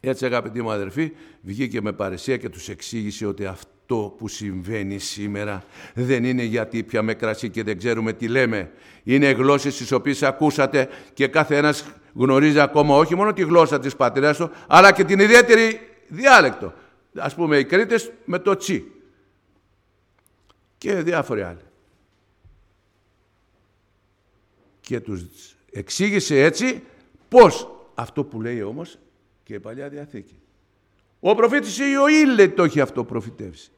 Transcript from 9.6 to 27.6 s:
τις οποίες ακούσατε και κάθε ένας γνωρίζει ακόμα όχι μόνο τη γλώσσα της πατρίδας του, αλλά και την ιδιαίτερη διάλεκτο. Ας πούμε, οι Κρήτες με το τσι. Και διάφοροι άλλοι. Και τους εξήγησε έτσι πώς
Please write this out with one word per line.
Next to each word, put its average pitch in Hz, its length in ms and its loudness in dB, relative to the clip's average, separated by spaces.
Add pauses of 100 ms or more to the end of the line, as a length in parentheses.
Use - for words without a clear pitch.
τις 123 160 -6
οποίες 135 300 -2
ακούσατε 139 680 0 (260)
και 139 120 -2
κάθε 151 300 0
ένας 147 280 0 (300)
γνωρίζει 139 460 2
ακόμα 143 360 4
όχι 160 180 4
μόνο 208 180 0
τη 180 100 -4
γλώσσα 160 360 4
της 131 180 -8
πατρίδας 139 400 0
του, 165 140 -6 (160)
αλλά 185 260 8
και 190 120 0
την 190 140 0
ιδιαίτερη 226 600 6 (280)
διάλεκτο. 165 640 4 (440)
Ας - 180 -8
πούμε, 156 240 0
οι 139 60 2
Κρήτες 151 480 -2 (120)
με 175 140 -6
το 196 180 0
τσι. - 360 -8 (1900)
Και - 160 -4
διάφοροι 156 480 -4
άλλοι. 85 180 -14 (3250)
Και 120 200 -8
τους 90 260 -12 (460)
εξήγησε 165 680 -2
έτσι 202 400 0 (460)
πώς 233 420 6 (240)